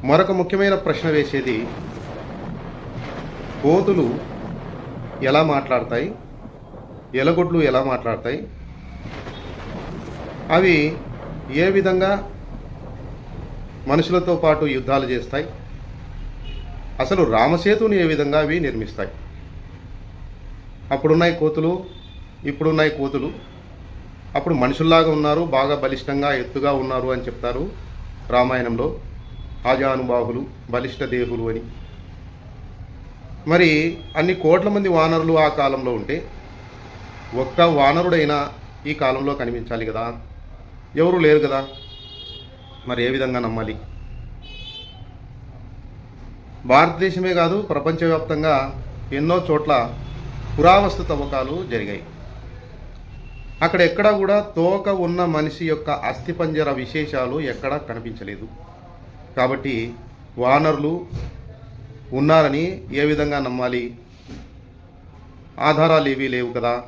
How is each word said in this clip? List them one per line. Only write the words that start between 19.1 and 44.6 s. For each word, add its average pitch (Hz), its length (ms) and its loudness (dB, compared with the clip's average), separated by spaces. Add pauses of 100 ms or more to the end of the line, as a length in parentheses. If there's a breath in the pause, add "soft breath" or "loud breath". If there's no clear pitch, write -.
అప్పుడున్నాయి 165 460 4
కోతులు, 156 300 2 (800)
ఇప్పుడున్నాయి 156 480 2
కోతులు. 135 320 -2 (1040)
అప్పుడు 156 300 2
మనుషుల్లాగా 160 520 6
ఉన్నారు, 151 280 4 (120)
బాగా 139 280 4
బలిష్టంగా 139 460 0 (120)
ఎత్తుగా 139 300 0 (100)
ఉన్నారు 127 320 -2
అని 123 140 -6
చెప్తారు 120 360 -4 (680)
రామాయణంలో, 123 540 2 (840)
ఆజానుబాహులు, 127 680 2 (320)
బలిష్ట 127 400 -2
దేహులు 120 380 -2
అని. 113 120 -4 (1900)
మరి 175 180 8 (500)
అన్ని 175 220 4
కోట్ల 180 320 6
మంది 202 220 2
వానరులు 160 380 4 (100)
ఆ - 20 8 (140)
కాలంలో 131 400 2
ఉంటే 139 180 -4 (1200)
ఒక్క 131 180 -2 (180)
వానరుడైనా 151 600 4 (520)
ఈ 151 120 0
కాలంలో 135 400 2
కనిపించాలి 117 480 -4
కదా, 113 140 -4 (1000)
ఎవరు 180 240 6
లేరు 151 200 10
కదా, 135 160 0 (1300)
మరి 120 160 0
ఏ 123 100 2
విధంగా 127 300 0
నమ్మాలి? 113 300 -4 (3000)